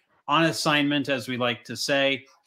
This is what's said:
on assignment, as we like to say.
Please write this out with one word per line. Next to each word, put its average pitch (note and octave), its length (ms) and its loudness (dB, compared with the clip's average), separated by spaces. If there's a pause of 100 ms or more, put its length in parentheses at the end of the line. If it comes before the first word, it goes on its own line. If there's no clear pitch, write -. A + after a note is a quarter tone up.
(280)
on D#3 180 4
assignment, D3 640 0
as B2+ 180 -2
we B2+ 100 -4
like A#2+ 280 -2
to A#2 120 -10
say. C#3 480 0 (220)